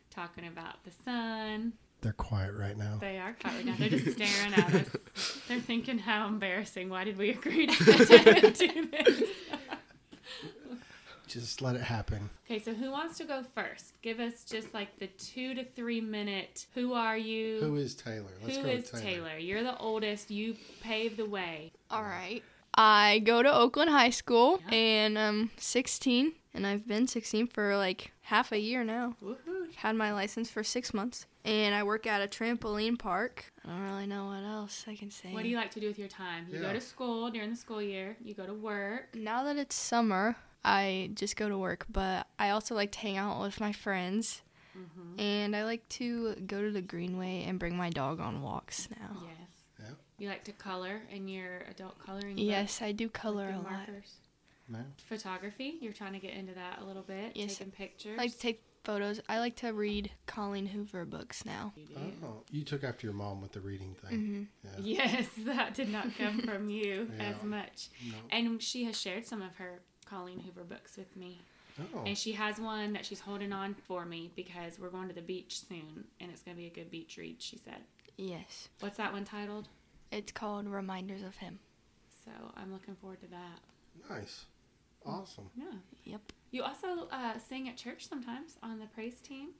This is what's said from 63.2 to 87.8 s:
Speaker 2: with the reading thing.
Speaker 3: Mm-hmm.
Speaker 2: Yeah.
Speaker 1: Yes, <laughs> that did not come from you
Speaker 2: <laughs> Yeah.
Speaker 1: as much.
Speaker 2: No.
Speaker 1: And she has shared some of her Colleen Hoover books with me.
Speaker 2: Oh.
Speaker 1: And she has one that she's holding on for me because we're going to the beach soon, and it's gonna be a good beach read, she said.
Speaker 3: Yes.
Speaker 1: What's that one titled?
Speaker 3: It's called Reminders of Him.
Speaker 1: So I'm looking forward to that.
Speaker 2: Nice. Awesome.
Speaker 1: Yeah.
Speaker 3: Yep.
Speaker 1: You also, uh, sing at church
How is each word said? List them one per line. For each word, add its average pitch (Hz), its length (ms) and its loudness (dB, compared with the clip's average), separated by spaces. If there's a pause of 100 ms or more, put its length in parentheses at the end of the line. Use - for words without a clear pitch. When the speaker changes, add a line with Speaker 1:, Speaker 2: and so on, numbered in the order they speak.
Speaker 2:
with 98 120 -12
the 98 80 -12
reading 95 340 -10
thing. 208 540 -6 (140)
Speaker 3:
Mm-hmm. - 200 -10
Speaker 2:
Yeah. 262 220 2
Speaker 1:
Yes, 233 280 0
<laughs> - 120 -16
that 247 280 0
did 262 160 -2
not 208 180 -4 (100)
come 214 240 -2
from 208 280 -4
you 208 440 -4
Speaker 2:
<laughs> 214 40 -8
Yeah. 214 60 -6 (120)
Speaker 1:
as 202 80 -12
much. 208 440 -8 (180)
Speaker 2:
No. 117 100 -8 (160)
Speaker 1:
And 226 300 0
she 247 220 -4
has 220 160 -4
shared 208 260 -6
some 214 160 -8
of 180 140 -12
her 180 240 -14 (260)
Colleen 180 360 -12
Hoover 180 220 -16
books - 340 -16
with 190 180 -16
me. 180 260 -16 (520)
Speaker 2:
Oh. 185 120 -8
Speaker 1:
And 202 120 -4
she - 140 -4
has 214 280 -4
one 214 340 -6
that - 120 -8
she's 202 140 -12
holding 202 340 -8
on 196 220 -6 (120)
for 180 160 -8
me 170 320 -12
because 175 440 -12
we're 180 100 -10
going 185 200 -10
to 175 40 -12
the 175 80 -14
beach 180 380 -10 (100)
soon, 160 360 -14 (140)
and 180 120 -14
it's - 100 -16
gonna 175 160 -16
be 170 80 -12
a 170 60 -16
good 170 180 -16
beach 165 280 -14
read, 82 220 -12
she - 180 -12
said. - 240 -16 (360)
Speaker 3:
Yes. 185 520 -10 (100)
Speaker 1:
What's 202 180 -8
that 202 160 -4
one 202 120 -6
titled? 208 420 -10 (440)
Speaker 3:
It's 208 200 -8
called 208 360 -6
Reminders 196 560 -6
of 190 120 -14
Him. 180 240 -14 (640)
Speaker 1:
So - 60 -18 (240)
I'm 190 180 -12
looking 190 220 -14
forward 190 260 -16
to 185 60 -18
that. 175 320 -16 (500)
Speaker 2:
Nice. - 360 -12 (600)
Awesome. 147 500 -12
Speaker 1:
Yeah. 269 100 -12 (400)
Speaker 3:
Yep. 208 160 -12 (300)
Speaker 1:
You 254 120 -6
also, 339 480 -6
uh, 233 260 -6
sing 262 320 -10
at 247 80 -14
church 269 300 -14